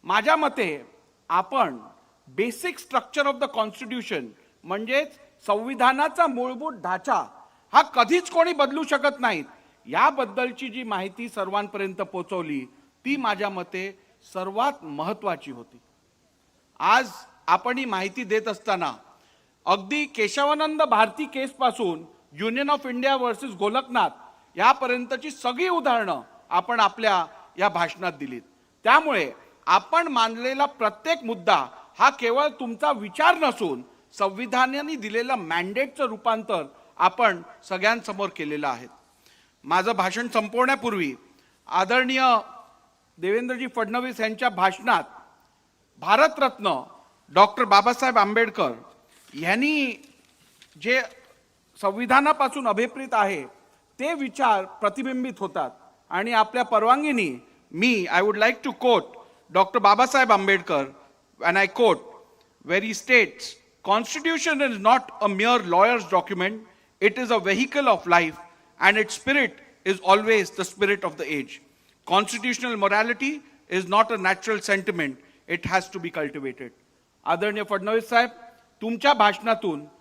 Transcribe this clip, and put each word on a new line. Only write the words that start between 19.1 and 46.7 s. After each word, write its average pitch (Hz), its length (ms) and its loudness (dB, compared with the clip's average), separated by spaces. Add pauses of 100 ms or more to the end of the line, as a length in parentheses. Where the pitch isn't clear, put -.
अगदी 208 380 0
केशवानंद 294 800 0
भारती 226 420 2
केसपासून 240 800 -4 (380)
Union 254 260 -2
of 285 180 -2
India 254 320 0
versus 240 380 -6
गोलकनाथ 220 540 -2 (460)
यापर्यंतची 254 720 0
सगळी 254 380 -4
उदाहरणं 233 520 0 (300)
आपण 226 300 0
आपल्या 196 460 2 (320)
या 185 100 2
भाषणात 170 440 -4
दिलीत. 131 300 -12 (420)
त्यामुळे 247 480 4 (340)
आपण 254 420 2
मांडलेला 247 580 0
प्रत्येक 277 580 -4
मुद्दा 180 420 0 (320)
हा 254 120 6
केवळ 277 380 0
तुमचा 269 440 -4
विचार 254 420 2
नसून 214 480 -2 (300)
संविधानाने 254 840 -2
दिलेलं 233 400 -4
मॅन्डेटचं 202 680 -4
रूपांतर 220 600 -4 (320)
आपण 185 460 2 (260)
सगळ्यांसमोर 202 680 -2
केलेलं 147 320 -6
आहे. 123 180 -8 (800)
माझं 185 280 0
भाषण 190 360 -2
संपवण्यापूर्वी 220 840 -2 (520)
आदरणीय 247 560 0 (960)
देवेंद्रजी 240 480 -2 (100)
फडणवीस 233 440 -4
यांच्या 220 280 -2
भाषणात 190 540 2 (960)
भारतरत्न 220 840 2 (520)